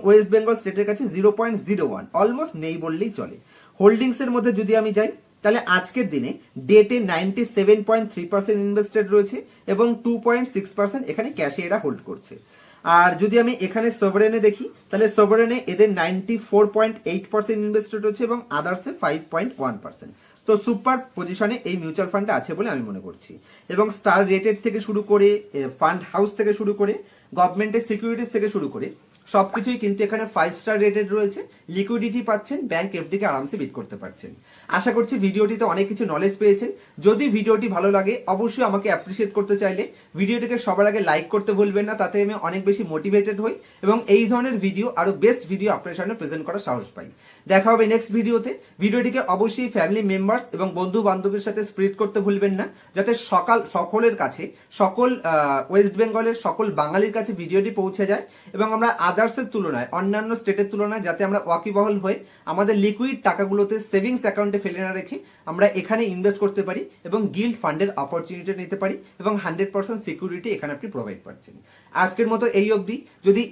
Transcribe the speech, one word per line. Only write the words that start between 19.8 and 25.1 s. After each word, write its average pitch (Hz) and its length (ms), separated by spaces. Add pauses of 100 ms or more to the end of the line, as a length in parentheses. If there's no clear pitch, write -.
পার্সেন্ট। - 280 (360)
তো 220 40 (140)
সুপার 240 320 (200)
পজিশনে 190 380 (140)
এই 185 140
মিউচুয়াল 180 300
ফান্ডটা 202 260
আছে - 180
বলে 214 160
আমি 127 160
মনে 95 160
করছি - 260 (420)
এবং 202 120 (120)
স্টার 185 220 (120)
রেটেড 202 340
থেকে 214 220
শুরু 208 140 (100)